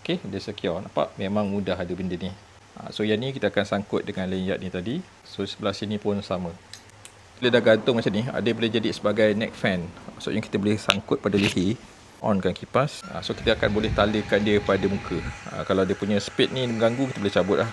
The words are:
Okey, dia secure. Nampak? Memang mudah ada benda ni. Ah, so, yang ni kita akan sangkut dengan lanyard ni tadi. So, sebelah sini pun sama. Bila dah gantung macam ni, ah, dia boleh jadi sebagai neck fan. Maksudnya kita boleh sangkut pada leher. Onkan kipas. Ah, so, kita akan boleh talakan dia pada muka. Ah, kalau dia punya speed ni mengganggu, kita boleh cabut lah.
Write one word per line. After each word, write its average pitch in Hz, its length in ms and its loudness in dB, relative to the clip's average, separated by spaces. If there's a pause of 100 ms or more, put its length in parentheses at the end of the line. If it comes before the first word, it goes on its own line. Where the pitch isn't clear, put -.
Okey, 180 160 -2
dia 98 240 -8
secure. 95 400 -4
Nampak? - 320 -2
Memang 104 320 0
mudah 98 320 -2
ada 90 160 -4
benda 92 240 -4
ni. 185 160 -6 (400)
Ah, - 160 -14
so, 107 160 -2
yang 107 160 2
ni 135 80 -4
kita 131 240 -2
akan 101 80 2
sangkut 101 400 -2
dengan 95 240 -6
lanyard 92 320 -2
ni 92 80 -8
tadi. 95 320 -4 (240)
So, - 240 -6
sebelah 104 240 -4
sini 104 240 -4
pun 101 240 -2
sama. 90 320 -4 (840)
Bila 123 160 2
dah 120 80 8
gantung 113 400 6
macam 107 160 0
ni, 110 160 0
ah, 73 80 -4
dia 113 160 2
boleh 113 160 0
jadi 107 240 0
sebagai 107 400 4
neck 110 160 -2
fan. 92 320 0 (320)
Maksudnya - 240 -4
kita - 160 -6
boleh 104 240 2
sangkut - 400 0
pada 101 160 0
leher. 101 400 2 (480)
Onkan 95 320 2
kipas. - 560 -2
Ah, - 80 -8
so, - 160 -6
kita 113 240 2
akan 104 160 2
boleh 107 160 0
talakan 107 480 4
dia 104 240 4
pada 98 240 2
muka. 95 320 -2 (320)
Ah, - 160 -6
kalau 95 160 4
dia 92 160 0
punya 104 160 0
speed - 400 0
ni 131 80 0
mengganggu, 120 480 0
kita - 80 -8
boleh 101 160 0
cabut 92 240 4
lah. 110 140 0